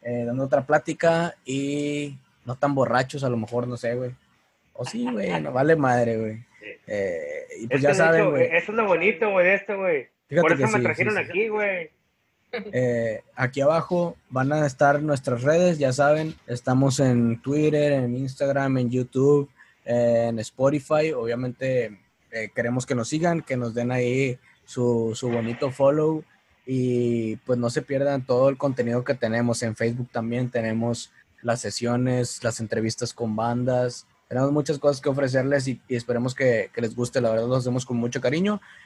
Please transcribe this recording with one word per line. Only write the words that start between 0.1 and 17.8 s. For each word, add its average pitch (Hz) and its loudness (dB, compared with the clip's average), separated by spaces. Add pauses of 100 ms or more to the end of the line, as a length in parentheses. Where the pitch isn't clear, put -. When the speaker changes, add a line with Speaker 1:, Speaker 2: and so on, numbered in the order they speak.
Speaker 1:
dando 127 -2
otra 135 -4
plática 165 0 (100)
y 143 -4 (280)
no 123 -8
tan 143 0
borrachos, 131 0
a 131 0
lo 120 0
mejor, 120 -4
no 123 -8
sé, 117 -4
güey. 127 -6 (640)
O 123 -8
sí, 240 -6
güey, 196 -2
no 147 -6
vale 143 4
madre, 123 2
güey. 110 -4 (240)
Speaker 2:
Sí. 107 -20 (200)
Speaker 1:
Eh, 82 -6 (140)
y 113 -8
pues 135 0
Speaker 2:
Es 131 -2
Speaker 1:
ya 143 4
Speaker 2:
que, - 6
de - 0
Speaker 1:
saben, 165 6
Speaker 2:
hecho, 160 4
Speaker 1:
güey. 131 4 (120)
Speaker 2:
eso 175 -2
es 220 -4
lo 226 2
bonito, 196 2
güey, 185 4
de 196 4
esto, 196 -4
güey. 175 -2 (200)
Speaker 1:
Fíjate 160 2
Speaker 2:
Por 165 6
eso 147 0
Speaker 1:
que 113 0
Speaker 2:
me - 2
Speaker 1:
sí, 123 2
Speaker 2:
trajeron 190 0
Speaker 1:
sí, 180 -2
sí. - -12
Speaker 2:
aquí, 214 -2
güey. 202 -4 (840)
Speaker 1:
Eh, 120 -2 (140)
aquí 131 -2
abajo 165 0 (140)
van 131 0
a 151 2
estar 143 4
nuestras 131 -2
redes, 165 4
ya 135 2
saben, 151 2 (120)
estamos 127 2
en 120 2
Twitter, 147 2